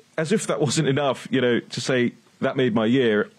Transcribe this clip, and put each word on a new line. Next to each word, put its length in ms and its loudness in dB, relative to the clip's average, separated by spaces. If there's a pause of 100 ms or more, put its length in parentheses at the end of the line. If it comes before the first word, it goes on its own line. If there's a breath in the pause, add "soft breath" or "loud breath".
(180)
as 140 -4
if 160 -2
that 140 -2
wasn't 260 0
enough, 420 -2
you 120 0
know, 180 2
to 220 -8
say 320 0 (280)
that 140 -2
made 180 0
my 120 0
year, 360 2
it 180 -8